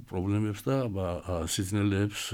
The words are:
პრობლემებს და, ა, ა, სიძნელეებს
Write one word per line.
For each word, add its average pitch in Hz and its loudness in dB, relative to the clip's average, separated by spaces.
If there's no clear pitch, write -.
პრობლემებს 101 0
და, 135 0
ა, 95 -2
ა, 90 -2
სიძნელეებს 101 2